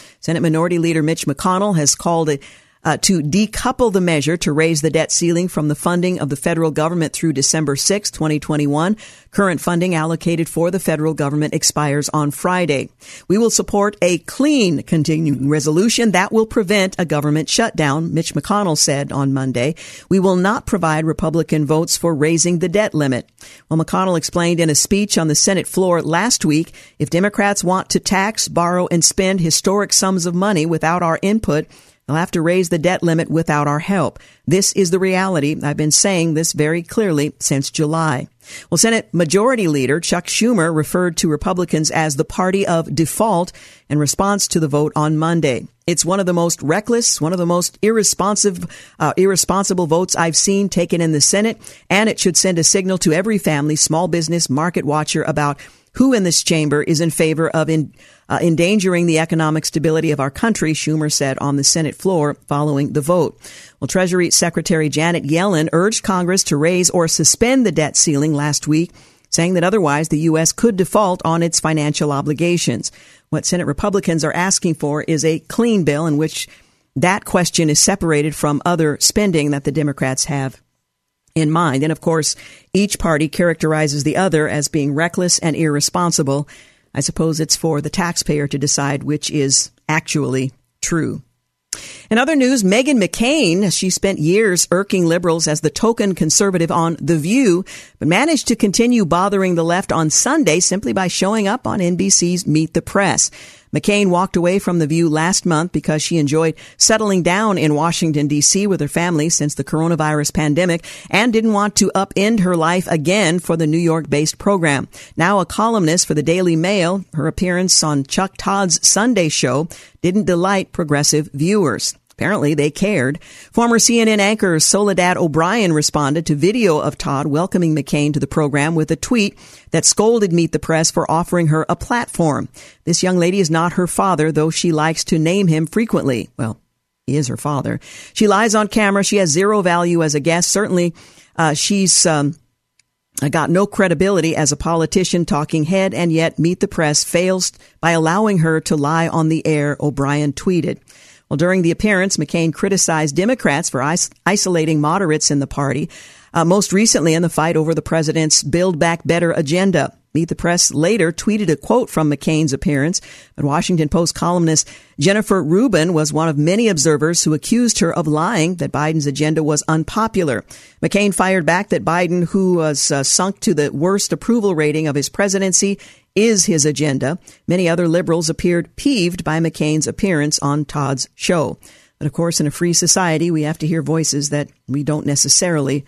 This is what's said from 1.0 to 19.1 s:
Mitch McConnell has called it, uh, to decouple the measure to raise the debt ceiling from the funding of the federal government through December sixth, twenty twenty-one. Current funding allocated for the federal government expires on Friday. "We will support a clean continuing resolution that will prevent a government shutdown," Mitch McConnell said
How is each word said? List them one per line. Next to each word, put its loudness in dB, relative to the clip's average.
Mitch -2
McConnell 0
has 0
called -2
it, -2
uh, 0
to 0
decouple 0
the 2
measure 0
to -2
raise 0
the 0
debt 0
ceiling 0
from -2
the 0
funding -2
of -2
the -4
federal 0
government -2
through 0
December 0
sixth, -2
twenty -2
twenty-one. 0
Current 0
funding 0
allocated -2
for 0
the -2
federal -2
government -2
expires -2
on 0
Friday. -2
"We 2
will 2
support 0
a 2
clean 0
continuing 0
resolution 2
that 2
will 2
prevent 0
a -2
government 0
shutdown," 0
Mitch -2
McConnell -2
said -2